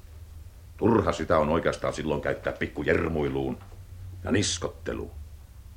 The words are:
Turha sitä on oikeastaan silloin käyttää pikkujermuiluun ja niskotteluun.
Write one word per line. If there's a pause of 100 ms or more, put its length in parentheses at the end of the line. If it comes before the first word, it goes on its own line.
(800)
Turha
sitä
on
oikeastaan
silloin
käyttää
pikkujermuiluun (680)
ja
niskotteluun. (640)